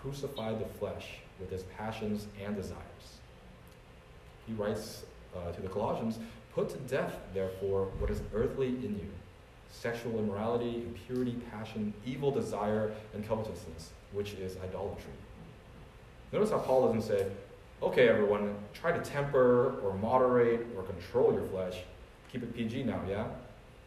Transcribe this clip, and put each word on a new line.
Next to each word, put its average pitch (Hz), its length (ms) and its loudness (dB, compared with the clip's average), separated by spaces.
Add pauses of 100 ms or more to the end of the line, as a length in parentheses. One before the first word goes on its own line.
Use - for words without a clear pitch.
crucified 110 580 -4
the 101 80 -4 (120)
flesh 92 400 -6 (200)
with 92 140 -8
its 92 120 -4 (120)
passions 107 500 -4 (160)
and 104 140 -4
desires. - 640 -10 (1300)
He 113 80 -6
writes, - 500 -4 (320)
uh, 87 160 -4
to 87 80 -8
the 95 80 -4
Colossians, 113 500 0 (360)
"Put - 160 2
to - 80 -8
death, 135 400 -2 (160)
therefore, 95 520 0 (120)
what 101 120 2
is 104 120 -2 (100)
earthly 123 360 2
in 107 300 -2
you, 87 120 -8 (600)
sexual 117 480 -4
immorality, 117 640 0
impurity, 123 520 -2 (160)
passion, 107 420 -4 (120)
evil 139 260 0
desire, 107 640 0 (180)
and 104 140 -6
covetousness, 85 640 -6 (220)
which 101 220 -4
is 92 240 -6
idolatry." 92 540 -6 (1200)
Notice 208 180 4
how - 80 2
Paul 131 280 6
doesn't 110 160 2
say, 98 280 2 (520)
"Okay, 135 260 8
everyone, 104 480 4 (160)
try - 180 -2
to - 140 2
temper 131 760 6
or 98 140 0
moderate 117 720 6 (100)
or 95 60 -4
control 120 500 4
your 95 160 2
flesh. 92 360 -4 (480)
Keep 123 120 -6
it 113 100 -6
P 117 120 -2
G 120 160 -2
now, 98 240 0
yeah?" 101 220 0 (580)